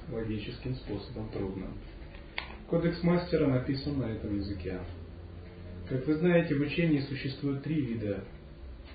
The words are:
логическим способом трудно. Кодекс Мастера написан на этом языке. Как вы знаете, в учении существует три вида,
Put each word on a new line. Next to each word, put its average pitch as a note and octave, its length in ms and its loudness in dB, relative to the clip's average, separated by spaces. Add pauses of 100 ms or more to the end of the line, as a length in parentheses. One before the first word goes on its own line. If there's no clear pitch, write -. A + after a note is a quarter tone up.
(120)
логическим A2+ 640 -4
способом A2 540 -6
трудно. F#2+ 360 -4 (1000)
Кодекс E3 360 4
Мастера E3+ 420 6
написан C3+ 500 2
на A#2+ 100 2
этом G#2 320 -2
языке. F#2 420 -2 (1080)
Как C3 160 -2
вы D#3 120 4
знаете, E3 400 6
в C#3+ 40 4
учении D#3 380 4
существует C3+ 640 -2
три D3+ 180 0
вида, G#2 440 0 (720)